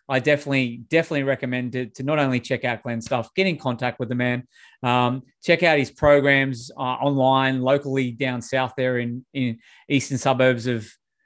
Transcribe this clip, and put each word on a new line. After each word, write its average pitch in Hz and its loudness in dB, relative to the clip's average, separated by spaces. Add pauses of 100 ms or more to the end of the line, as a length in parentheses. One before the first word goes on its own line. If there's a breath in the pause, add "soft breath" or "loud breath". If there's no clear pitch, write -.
I 131 0
definitely, 131 0
definitely 160 0
recommend 127 -2
to, 127 -6
to - -12
not 151 0
only 131 0
check 120 -4
out 120 -4
Glenn's 117 -6
stuff, 120 -4
get 190 0
in 165 -2
contact 123 -4
with 117 -4
the 123 -4
man, 123 -2 (360 soft breath)
um, 123 2 (200)
check 170 2
out 156 4
his 135 0
programs, 135 2
uh, - -8
online, 131 2
locally 135 0
down 123 -4
south 131 -2
there 127 0
in, 120 -6
in 123 -4 (320 soft breath)
eastern 139 0
suburbs 127 2
of 113 -4 (380)